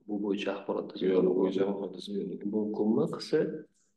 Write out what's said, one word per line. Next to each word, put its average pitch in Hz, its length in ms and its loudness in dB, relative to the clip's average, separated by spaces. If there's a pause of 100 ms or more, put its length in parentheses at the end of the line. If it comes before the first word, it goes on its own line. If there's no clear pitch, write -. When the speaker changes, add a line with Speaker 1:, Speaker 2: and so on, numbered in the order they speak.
Speaker 1:
Bu 104 180 -6
bo'yicha 101 300 -2
axborot - 360 -4
tizimi - 260 0
Speaker 2:
Yo'q, 92 60 4
bu - 60 6
Speaker 1:
bormi? - 140 4
Speaker 2:
bo'yicha 95 240 2
axborot 98 300 -2
tizimi 101 260 -6
yo'q. 87 280 -6
Speaker 1:
Mumkinmi 107 600 2
qilsa? - 320 0 (580)